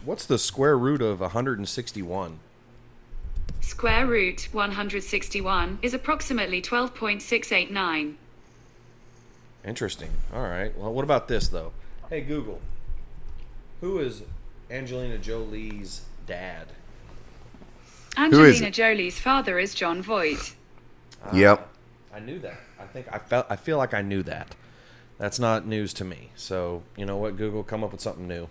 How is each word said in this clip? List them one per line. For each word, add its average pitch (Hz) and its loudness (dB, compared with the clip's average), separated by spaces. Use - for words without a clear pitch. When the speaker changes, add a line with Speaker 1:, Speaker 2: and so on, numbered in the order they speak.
Speaker 1:
what's 175 -6
the 120 4
square 139 4
root 131 2
of 104 2
a 90 0
hundred 120 0
and 98 -4
sixty-one? 90 -6
Speaker 2:
Square 233 2
root 196 0
one 202 -2
hundred 196 -4
sixty-one 190 -2
is 247 0
approximately 247 -2
twelve 247 -2
point 208 -2
six - -2
eight 185 2
nine. 160 -2
Speaker 1:
Interesting. 101 -6
All 117 -4
right. 95 -2
Well, 101 -4
what 131 -2
about 143 2
this, 120 4
though? 82 0
Hey, 156 -4
Google, 127 -4
who 185 -4
is 107 -4
Angelina 123 -4
Jolie's 107 -6
dad? 87 -10
Speaker 3:
Who 285 4
is 311 12
Speaker 2:
Angelina 208 0
Speaker 3:
it? 196 -6
Speaker 2:
Jolie's 214 2
father 254 2
is 196 -2
Jon 175 -2
Voight. 180 -2
Speaker 1:
Ah, 98 -4
Speaker 3:
Yep. 101 10
Speaker 1:
I 107 -16
knew 135 -12
that. 104 -12
I 98 -16
think 127 -14
I 107 -6
felt, 123 0
I 104 -2
feel 156 0
like 127 2
I 104 0
knew 98 0
that. 80 -8
That's 101 -4
not 110 2
news 107 -2
to 98 -6
me. - -12
So, 87 -4
you 98 -6
know 98 -4
what, 101 -4
Google, 107 -2
come 110 -4
up 101 -6
with 92 -12
something 90 -6
new. 85 -6